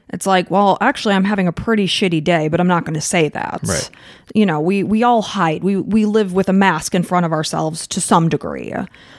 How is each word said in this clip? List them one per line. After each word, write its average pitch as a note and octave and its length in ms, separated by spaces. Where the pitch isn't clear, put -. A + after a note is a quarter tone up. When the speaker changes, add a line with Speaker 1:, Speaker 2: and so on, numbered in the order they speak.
Speaker 1:
It's - 140
like, F#3 240
"Well, G3 300
actually, G3 340
I'm F#3+ 100
having G3 220
a E3 60
pretty G#3+ 340
shitty E3+ 380
day, D#3+ 240
but E3 100
I'm F3+ 80
not F3 180
gonna D#3 160
say D#3 280
that." - 340
Speaker 2:
Right. - 260
Speaker 1:
You - 100
know, D#3 140
we, F#3 240
we A3 220
all A#3+ 180
hide. E3+ 400
We, G3 140
we G#3+ 280
live G#3 280
with F#3 160
a F#3+ 40
mask F#3+ 440
in F3+ 80
front F3+ 200
of D#3+ 80
ourselves D#3+ 540
to - 140
some E3 280
degree. D2 440